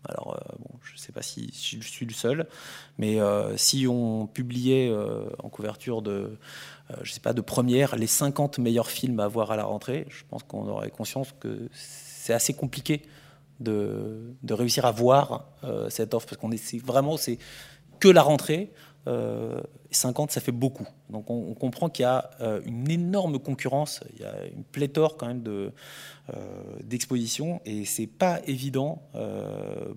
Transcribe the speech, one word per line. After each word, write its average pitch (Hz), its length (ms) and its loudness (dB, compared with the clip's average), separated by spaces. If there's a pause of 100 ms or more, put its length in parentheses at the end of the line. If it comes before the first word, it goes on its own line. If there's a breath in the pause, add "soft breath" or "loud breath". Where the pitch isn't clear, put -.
Alors, - 280 -8
euh, 50 240 -12
bon, - 240 -18
je - 140 -18
sais - 140 -16
pas - 120 -10
si, - 280 -10
si - 300 -8
je 113 60 -12
suis - 180 -8
le 113 80 -8
seul, 139 320 -2 (540 loud breath)
mais, 107 200 2
euh, 104 380 2
si 131 300 4
on 113 400 0
publiait, 123 640 2
euh, 107 360 -2 (140)
en 113 100 -10
couverture 107 540 -6
de, 104 340 -4 (540 loud breath)
euh, - 100 -10
je - 100 -8
sais - 100 -12
pas, 120 120 2
de 120 80 0
première, 123 540 4
les 110 100 0
cinquante 143 540 2
meilleurs 117 320 2
films 120 280 -2
à 104 80 2
voir 107 220 0
à 110 60 2
la 107 80 -2
rentrée, 107 460 -4
je - 200 -18
pense - 140 -10
qu'on 104 240 -8
aurait 104 240 -4
conscience - 480 -6
que 110 340 -6
c'est - 600 -6
assez 117 200 2
compliqué 143 480 -2 (600 loud breath)
de, 107 840 -2
de 117 100 -2
réussir 120 320 2
à 120 60 8
voir, 123 560 6 (160)
euh, 107 260 -4
cette 113 240 -2
offre, 113 140 -2
parce 107 100 -10
qu'on 113 140 -4
est, 117 60 -2
c'est 117 200 -8
vraiment, 123 400 2
c'est 117 220 -2 (600 loud breath)
que 196 100 12
la 175 120 12
rentrée, 151 500 4 (360 loud breath)
euh, 113 540 -2 (300)
cinquante, 131 400 0
ça 131 100 -2
fait 131 100 0
beaucoup. 120 360 0 (220)
Donc 107 200 -8
on, 117 220 -2
on - 20 -6
comprend 135 360 -2
qu'il 135 140 -2
y - 20 4
a, 127 260 2 (100)
euh, 110 240 0
une 123 240 -4
énorme 175 500 2
concurrence, 139 640 -2 (140)
il - 80 -14
y - 20 -8
a 101 220 -8
une 110 160 -12
pléthore 151 520 2
quand 120 120 -6
même 120 160 -6
de, 101 280 -4 (600 loud breath)
euh, - 0 - (500)
d'expositions, 123 840 -2
et 104 200 -4
c'est 110 220 -2
pas 180 400 2
évident, 135 560 -2 (100)
euh, 101 840 -6